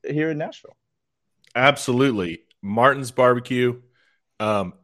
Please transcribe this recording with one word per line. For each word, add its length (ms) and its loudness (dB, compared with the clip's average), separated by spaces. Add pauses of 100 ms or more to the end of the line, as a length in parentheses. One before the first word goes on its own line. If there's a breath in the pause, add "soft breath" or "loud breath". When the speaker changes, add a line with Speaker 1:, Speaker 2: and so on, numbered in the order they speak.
Speaker 1:
here 220 -4
in 80 -6
Nashville. 360 -14 (760)
Speaker 2:
Absolutely. 880 0 (200)
Martin's 480 0
Barbecue, 680 0 (600)
um, 340 -2 (100)